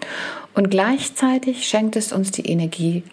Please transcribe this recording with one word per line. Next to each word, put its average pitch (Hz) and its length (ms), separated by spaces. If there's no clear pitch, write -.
Und 196 160
gleichzeitig 254 1000
schenkt 220 280
es 214 180
uns 196 160
die - 200
Energie, 170 640